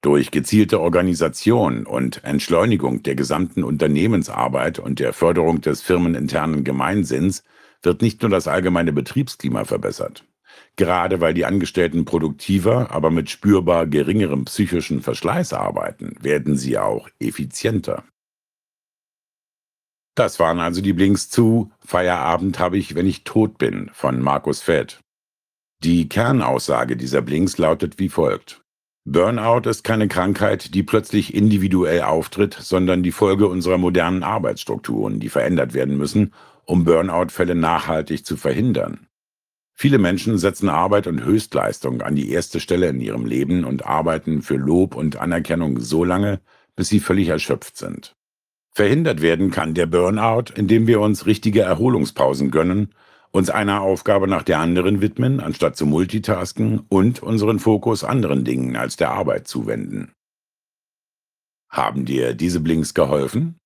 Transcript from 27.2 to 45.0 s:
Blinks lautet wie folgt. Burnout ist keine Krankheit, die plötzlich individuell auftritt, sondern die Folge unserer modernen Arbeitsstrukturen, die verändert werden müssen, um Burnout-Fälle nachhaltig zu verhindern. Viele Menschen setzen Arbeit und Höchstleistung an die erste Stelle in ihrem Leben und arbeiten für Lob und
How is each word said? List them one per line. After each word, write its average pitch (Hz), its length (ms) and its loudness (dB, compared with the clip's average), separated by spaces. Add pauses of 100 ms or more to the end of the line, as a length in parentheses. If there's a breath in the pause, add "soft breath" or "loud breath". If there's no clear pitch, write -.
Blinks 80 380 -2
lautet 80 400 0
wie 95 100 -2
folgt. - 520 -2 (440)
Burnout 113 640 2
ist 110 140 -4
keine 107 240 0
Krankheit, 101 680 0
die 95 100 2
plötzlich 107 500 0
individuell 95 680 2
auftritt, 80 540 -2
sondern 90 480 0
die 90 80 0
Folge 101 360 2
unserer 90 300 0
modernen 90 460 0
Arbeitsstrukturen, 53 960 -4
die 58 100 -8
verändert 64 460 0
werden 67 200 0
müssen, 104 380 0 (320 soft breath)
um 90 180 2
Burnout-Fälle 85 720 2
nachhaltig 80 720 -2
zu 78 100 -6
verhindern. 71 720 -2 (640)
Viele 139 260 4
Menschen 95 400 2
setzen 98 280 0
Arbeit 92 380 2
und 82 180 -4
Höchstleistung 64 800 -2
an 73 140 -2
die 62 160 -2
erste 82 280 -4
Stelle 87 300 0
in 65 100 -4
ihrem 58 280 -6
Leben 69 360 0
und 67 220 -4
arbeiten 78 560 -2
für - 160 -2
Lob 82 380 2
und 73 220 -2